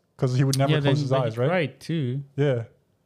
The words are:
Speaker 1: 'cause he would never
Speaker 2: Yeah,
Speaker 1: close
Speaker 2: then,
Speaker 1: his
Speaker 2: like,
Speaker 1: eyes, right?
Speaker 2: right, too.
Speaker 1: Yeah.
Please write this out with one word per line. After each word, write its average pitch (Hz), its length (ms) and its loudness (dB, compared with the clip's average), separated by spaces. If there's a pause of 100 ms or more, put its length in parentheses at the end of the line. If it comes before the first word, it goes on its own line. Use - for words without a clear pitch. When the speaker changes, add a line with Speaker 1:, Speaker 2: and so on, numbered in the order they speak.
(180)
Speaker 1:
'cause 127 180 0
he 135 80 4
would 135 140 2
never 139 160 2
Speaker 2:
Yeah, 156 80 2
Speaker 1:
close 139 160 2
Speaker 2:
then, 147 60 -2
Speaker 1:
his 131 80 -2
Speaker 2:
like, 131 120 2
Speaker 1:
eyes, 113 140 -4
right? 127 120 0
Speaker 2:
right, 170 300 -2
too. 139 440 -6 (120)
Speaker 1:
Yeah. 131 300 0 (400)